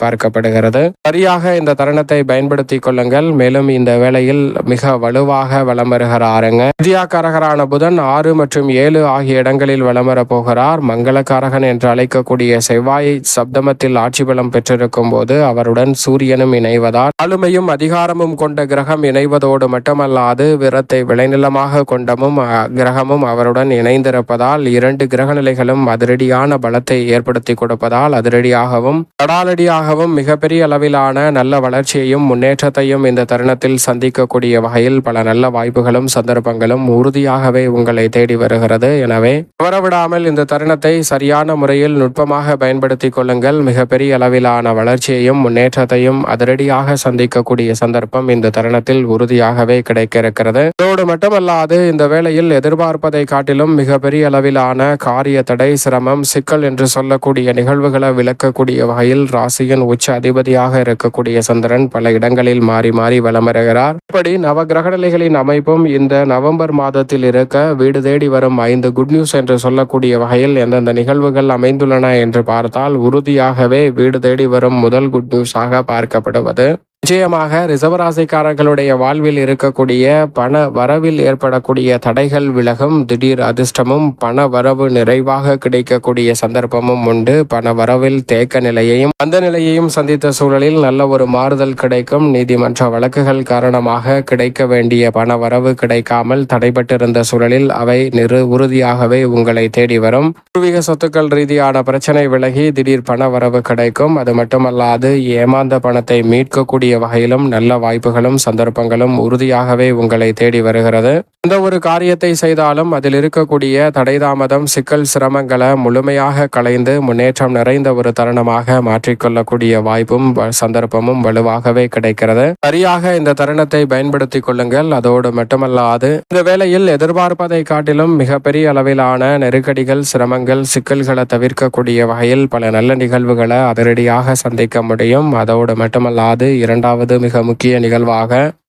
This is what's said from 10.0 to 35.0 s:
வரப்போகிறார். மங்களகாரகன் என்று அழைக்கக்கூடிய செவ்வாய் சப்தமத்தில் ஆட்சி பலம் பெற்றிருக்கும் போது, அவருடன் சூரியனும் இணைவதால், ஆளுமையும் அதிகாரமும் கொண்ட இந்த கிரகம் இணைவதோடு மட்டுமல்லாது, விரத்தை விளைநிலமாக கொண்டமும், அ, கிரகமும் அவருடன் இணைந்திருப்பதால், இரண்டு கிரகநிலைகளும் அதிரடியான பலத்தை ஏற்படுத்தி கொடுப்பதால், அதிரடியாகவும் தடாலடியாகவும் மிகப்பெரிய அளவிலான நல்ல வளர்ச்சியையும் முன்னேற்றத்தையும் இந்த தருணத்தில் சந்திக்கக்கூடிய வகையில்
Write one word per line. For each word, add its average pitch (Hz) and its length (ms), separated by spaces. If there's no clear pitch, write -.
வரப்போகிறார். 123 800
மங்களகாரகன் 131 800
என்று 120 220
அழைக்கக்கூடிய 123 680
செவ்வாய் 135 420
சப்தமத்தில் 131 680
ஆட்சி 127 280
பலம் 123 260
பெற்றிருக்கும் 117 580
போது, 117 220
அவருடன் 120 440
சூரியனும் 131 560
இணைவதால், 117 640
ஆளுமையும் 180 540
அதிகாரமும் 170 640
கொண்ட 151 100
இந்த 147 140
கிரகம் 139 380
இணைவதோடு 139 640
மட்டுமல்லாது, 131 880
விரத்தை 131 460
விளைநிலமாக 139 880
கொண்டமும், 127 460
அ, 117 300
கிரகமும் 131 560
அவருடன் 120 460
இணைந்திருப்பதால், 127 960
இரண்டு 131 400
கிரகநிலைகளும் 131 800
அதிரடியான 127 800
பலத்தை 123 440
ஏற்படுத்தி 120 480
கொடுப்பதால், 117 580
அதிரடியாகவும் 123 920
தடாலடியாகவும் 170 880
மிகப்பெரிய 151 500
அளவிலான 143 680
நல்ல 135 280
வளர்ச்சியையும் 131 600
முன்னேற்றத்தையும் 135 840
இந்த 123 200
தருணத்தில் 127 540
சந்திக்கக்கூடிய 120 720
வகையில் 120 400